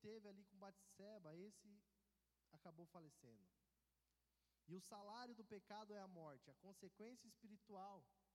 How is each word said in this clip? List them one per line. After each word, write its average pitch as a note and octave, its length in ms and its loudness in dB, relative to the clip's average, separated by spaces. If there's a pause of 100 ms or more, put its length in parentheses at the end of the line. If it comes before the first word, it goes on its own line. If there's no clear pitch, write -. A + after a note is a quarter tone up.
teve G#3 280 2
ali G3 160 -4
com G3 120 -12
Batseba, G3 800 0
esse G#3 340 0 (800)
acabou E3 340 -4
falecendo. C3 600 -6 (1200)
E D#3 80 2
o F#3 60 4
salário A3 540 2
do A3 100 0
pecado G#3 480 2
é G#3 60 6
a F#3+ 100 4
morte, D#3+ 420 0
a C3+ 40 -10
consequência G#3+ 760 -2
espiritual G3+ 720 0 (320)